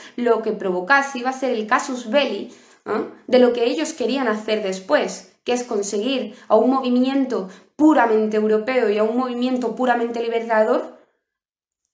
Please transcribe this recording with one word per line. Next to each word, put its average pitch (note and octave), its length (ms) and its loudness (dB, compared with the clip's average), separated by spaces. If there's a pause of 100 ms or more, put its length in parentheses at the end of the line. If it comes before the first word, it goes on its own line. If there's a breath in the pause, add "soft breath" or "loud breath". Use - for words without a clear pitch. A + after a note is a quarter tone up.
(160 loud breath)
lo A#3 280 2
que A3 80 -2
provocase, F#3+ 640 0
iba B3+ 140 -4
a - 20 -2
ser B3+ 200 -4
el G#3+ 120 -4
casus B3 460 -4
belli, A#3+ 420 -2 (320 loud breath)
¿eh? G#3 200 -4 (200)
de B3+ 140 4
lo B3 120 6
que A#3 140 0
ellos D4 280 -2
querían B3+ 340 -2
hacer G#3+ 340 -2
después, F#3+ 680 -4 (120)
que A#3+ 100 -2
es B3 100 -2
conseguir G#3+ 720 -4 (120 loud breath)
a - 80 4
un A3+ 140 6
movimiento B3+ 800 0 (260 loud breath)
puramente A3+ 640 4
europeo G#3+ 520 2
y G#3 80 2
a G#3+ 60 2
un A#3 140 0
movimiento B3 580 -2
puramente A#3+ 460 0
libertador, A3+ 800 0 (960)